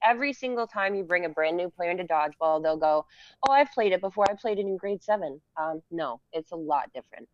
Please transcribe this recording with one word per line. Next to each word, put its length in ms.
every 300
single 340
time 260
you 100
bring 220
a 40
brand 280
new 140
player 180
into 140
dodgeball, 580
they'll 160
go, 300
"Oh, 40
I've 200
played 200
it 100
before. 280
I 60
played 240
it 80
in 100
grade 240
seven." 400
Um, 320
no, 320
it's 200
a 40
lot 380
different. 400